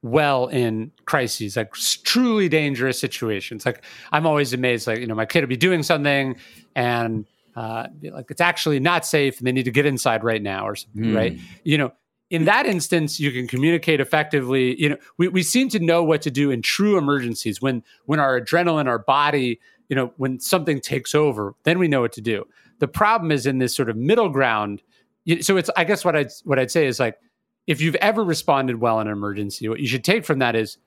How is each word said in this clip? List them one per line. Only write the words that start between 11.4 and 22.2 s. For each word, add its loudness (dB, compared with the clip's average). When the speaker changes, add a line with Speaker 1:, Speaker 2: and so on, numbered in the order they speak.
Speaker 1:
You 2
know, -2
in 0
that 4
instance, -2
you -2
can -6
communicate 2
effectively. 0
You 2
know, -2
we, 4
we 0
seem 2
to -2
know 4
what 2
to -2
do 2
in -2
true 2
emergencies -2
when, -2
when 0
our 2
adrenaline, 2
our 0
body, 0
you -2
know, 0
when -2
something 0
takes -6
over, 0
then 2
we 2
know 2
what 0
to -14